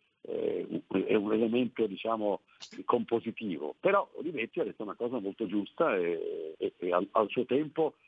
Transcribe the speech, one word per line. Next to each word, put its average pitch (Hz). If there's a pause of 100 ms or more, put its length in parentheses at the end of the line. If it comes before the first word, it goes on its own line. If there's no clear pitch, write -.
(220)
eh, 82
un, 90
è -
un 107
elemento, 113
diciamo, 104 (440)
compositivo. 104
Però 196
Olivetti 139
ha 160
detto 101
una 98
cosa 120
molto 98
giusta 104
e, 85
e, 95
e 90
al, 90
al 107
suo 120
tempo 147 (140)